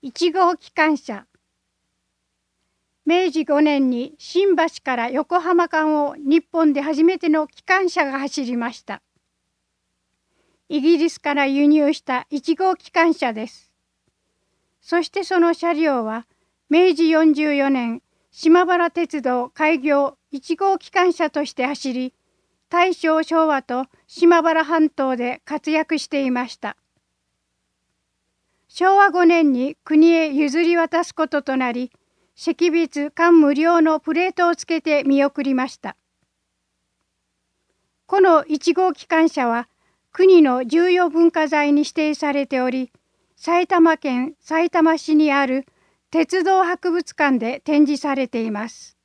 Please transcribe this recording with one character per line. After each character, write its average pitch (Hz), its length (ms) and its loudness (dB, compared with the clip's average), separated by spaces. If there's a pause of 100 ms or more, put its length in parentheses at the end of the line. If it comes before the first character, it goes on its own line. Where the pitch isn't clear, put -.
一 311 280 -4
号 349 240 0
機 - 160 -20
関 311 260 0
車。 - 280 -14 (1800)
明 349 280 0
治 311 140 -4
五 294 160 0
年 277 280 2
に 254 300 -6
新 381 360 0
橋 320 100 0 (180)
か 262 140 -4
ら 233 120 -4
横 302 300 -2
浜 339 280 0
間 311 380 0
を 285 100 -8
日 302 280 0
本 320 280 0
で 277 100 -2
初 302 220 -2
め 349 140 2
て 339 120 -4
の 302 180 0
機 - 160 -20
関 370 260 0
車 330 160 -2
が 269 140 -6
走 277 260 -6
り 247 100 -6
ま 240 160 -6
し - 120 -20
た。 - 180 -14 (1700)
イ 302 120 -2
ギ 320 160 4
リ 320 120 0
ス - 100 -14
か 294 140 -4
ら 277 140 0
輸 277 180 0
入 294 280 4
し - 80 -8
た 254 280 -6
一 294 260 -4
号 370 200 0
機 - 160 -20
関 330 220 2
車 247 200 -4
で 214 140 -10
す。 - 240 -20 (1080)
そ 339 220 -2
し 311 80 -6
て 381 140 -6
そ 370 160 -2
の 339 140 2
車 339 200 -4
両 285 320 -2
は、 220 220 -10 (420)
明 349 240 4
治 311 160 0
四 311 240 4
十 294 220 -2
四 277 140 0
年、 240 320 -4 (300)
島 349 340 4
原 339 260 0
鉄 320 300 -6
道 247 280 -4
開 311 300 -2
業 277 380 -2 (140)
一 285 240 -8
号 392 220 0
機 - 140 -14
関 359 220 2
車 311 160 -4
と 294 160 -6
し - 80 -14
て 254 120 -4
走 269 280 -6
り、 254 200 -8 (560)
大 349 260 0
正、 320 260 -2
昭 320 260 0
和 277 140 -2
と 254 240 -8 (220)
島 339 340 2
原 320 240 0
半 311 240 0
島 262 260 -4
で 240 300 -8
活 294 240 -8
躍 311 300 -2
し - 80 -12
て 277 160 -4
い 262 80 -2
ま 247 160 -4
し - 100 -18
た。 - 180 -12 (1900)
昭 381 300 2
和 403 140 6
五 349 140 2
年 330 260 4
に 254 320 -2
国 311 260 4
へ 320 240 2
譲 294 260 0
り 339 160 2
渡 330 280 0
す - 100 -10
こ 311 140 -2
と 285 160 -4
と 269 120 -4
な 254 160 -2
り、 247 200 -8 (420)
識 330 380 -2
別 302 400 -2
感 339 300 4
無 294 120 4
料 330 280 2
の 311 180 2
プ 311 160 -4
レ 359 140 -2
ー 370 40 -10
ト 349 140 0
を 339 80 0
つ - 100 -18
け 330 160 -4
て 294 220 -2
見 277 200 2
送 277 200 -4
り 269 100 -2
ま 254 140 -4
し - 100 -16
た。 - 180 -16 (2000)
こ 392 140 2
の 339 240 4
一 302 280 -2
号 370 200 0
機 - 120 -16
関 320 240 2
車 254 180 -4
は、 233 220 -4 (420)
国 370 300 6
の 254 240 2
重 330 240 2
要 359 200 2
文 330 200 2
化 311 180 -2
財 294 260 0
に 294 80 2
指 294 100 -4
定 302 240 -2
さ 285 180 -4
れ 277 140 -4
て 262 120 -4
お 254 100 -2
り、 254 220 -6 (440)
埼 349 320 -2
玉 330 300 4
県 262 420 -6
さ 320 220 -4
い 349 100 -2
た 339 100 0
ま 320 160 2
市 311 180 -2
に 302 160 4
あ 277 140 0
る 262 220 -4 (420)
鉄 330 340 -2
道 381 200 2
博 349 280 -4
物 339 240 -6
館 277 220 0
で 226 260 -6
展 302 220 2
示 277 160 -4
さ 277 140 -4
れ 262 120 -4
て 233 140 -6
い 226 80 -6
ま 214 200 -8
す。 - 360 -20